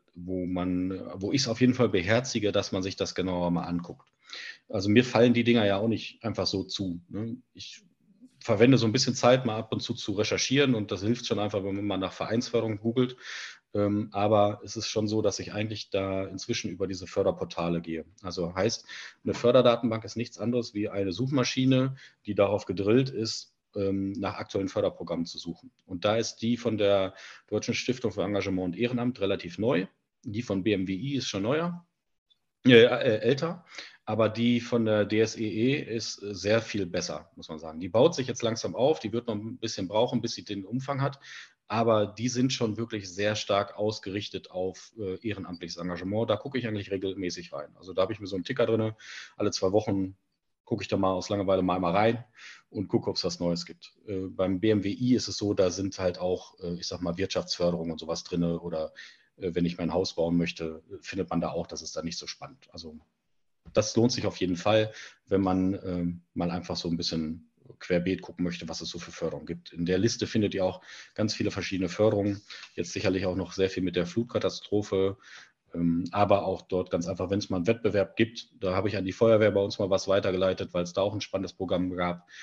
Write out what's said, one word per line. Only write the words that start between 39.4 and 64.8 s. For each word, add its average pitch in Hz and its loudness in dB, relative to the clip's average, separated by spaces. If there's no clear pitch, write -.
bisschen 107 -6
brauchen, 110 2
bis 117 -4
sie 98 -12
den 98 -8
Umfang 135 -4
hat, 139 -4
aber 110 4
die 113 -4
sind 127 2
schon 110 -2
wirklich 110 -6
sehr 101 0
stark 101 0
ausgerichtet 104 -4
auf, 92 -6
äh, 95 -6
ehrenamtliches 90 -8
Engagement. 90 -4
Da 107 2
gucke 135 -6
ich 117 -4
eigentlich 101 -6
regelmäßig 90 -6
rein. 73 -10
Also 90 -16
da 90 0
habe 95 2
ich 104 -8
mir 104 -10
so 95 -8
einen 92 -4
Ticker 120 0
drin, 110 2
alle 104 0
zwei 95 0
Wochen 98 0
gucke - -2
ich - -8
da 104 0
mal 95 4
aus 92 -4
Langeweile 95 2
mal 90 2
einmal 90 2
rein 117 4
und 98 -6
gucke, 110 0
ob's - -4
was 87 -4
Neues 87 -2
gibt. - -20
Äh, 95 -6
beim 92 0
B 110 4
M 104 4
W 98 -2
I 123 2
ist 113 2
es 101 -8
so, 104 0
da 92 4
sind 95 -4
halt 90 0
auch, 90 -4
äh, 87 -6
ich 87 -8
sag 87 -8
mal, 87 -2
Wirtschaftsförderung 87 -2
und 80 -8
sowas 82 -6
drin 87 -2
oder, 85 -2
äh, 92 -4
wenn 85 2
ich 85 -2
mein 82 -2
Haus 92 0
bauen 85 2
möchte, 82 -2
findet 95 -6
man 85 0
da 82 -2
auch, 82 -6
das - -12
ist - -12
dann 80 -6
nicht 85 -8
so - -12
spannend. - -16
Also 80 -16
das - 0
lohnt 117 4
sich - -4
auf 95 -2
jeden 90 -2
Fall, 110 2